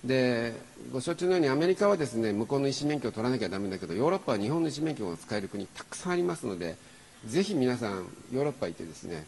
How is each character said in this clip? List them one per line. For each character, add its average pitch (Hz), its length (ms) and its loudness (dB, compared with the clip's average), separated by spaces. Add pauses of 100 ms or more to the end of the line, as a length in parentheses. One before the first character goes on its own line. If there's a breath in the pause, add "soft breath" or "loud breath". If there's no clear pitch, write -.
で、 123 500 4 (380)
ご 127 80 -2
承 165 160 -2
知 175 100 -2
の 180 60 4
よ 185 60 6
う - 20 4
に 151 80 6
ア 131 80 4
メ 160 120 4
リ 185 80 4
カ 202 120 4
は 202 80 6
で 156 100 0
す 113 100 -6
ね、 110 180 2
向 107 120 0
こ 139 120 0
う - 20 4
の 139 80 2
医 135 60 2
師 139 120 -4
免 147 140 2
許 117 100 0
を - 20 -2
取 110 120 -2
ら 120 60 2
な 127 100 2
き 104 60 0
ゃ 85 40 -2
ダ 95 100 -2
メ 101 100 -2
だ 92 80 -2
け 85 100 -6
ど、 80 60 -4
ヨ 120 140 2
ー - 40 4
ロ 190 60 2
ッ - 20 -4
パ 135 140 -2
は 107 40 2
日 101 120 0
本 165 120 2
の 160 80 2
医 131 40 -6
師 143 80 -6
免 156 140 -2
許 107 140 -4
が 82 60 -4
使 - 200 -6
え 104 60 0
る 95 60 -6
国 101 200 -6
た - 160 -14
く - 120 -14
さ - 140 -6
ん 180 40 2
あ - 40 2
り 175 60 2
ま 175 120 0
す 131 100 -10
の 95 140 -4
で、 85 160 -4 (520 loud breath)
ぜ 156 160 2
ひ 202 100 0
皆 127 240 4
さ 110 120 -2
ん 95 180 -4 (240)
ヨ 131 100 0
ー - 40 2
ロ 147 40 2
ッ 139 40 -4
パ 95 140 -2
行 82 80 -6
っ - 20 -20
て - 60 -10
で 80 100 -10
す - 100 -16
ね 78 240 -8